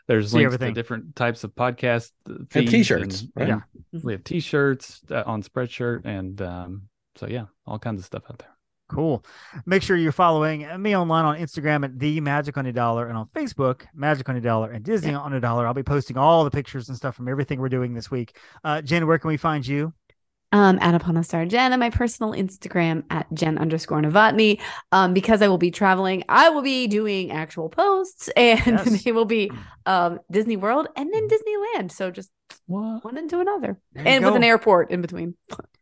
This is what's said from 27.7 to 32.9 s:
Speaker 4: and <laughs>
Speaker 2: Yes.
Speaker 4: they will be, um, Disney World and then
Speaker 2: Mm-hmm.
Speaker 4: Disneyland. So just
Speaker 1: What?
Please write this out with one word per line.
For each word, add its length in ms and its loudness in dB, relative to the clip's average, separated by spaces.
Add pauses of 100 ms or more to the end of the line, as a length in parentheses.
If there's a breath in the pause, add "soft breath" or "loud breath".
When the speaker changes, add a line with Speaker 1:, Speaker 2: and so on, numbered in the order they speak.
Speaker 4:
and 280 6
<laughs> 0 -
Speaker 2:
Yes. 380 2
Speaker 4:
they 80 0
will 140 2
be, 260 0 (340 loud breath)
um, 360 0 (100)
Disney 240 0
World 400 0
and 180 -6
then 140 0
Speaker 2:
Mm-hmm. 540 -2
Speaker 4:
Disneyland. 100 -8
So 180 -6
just 220 -14 (360)
Speaker 1:
What? 360 -6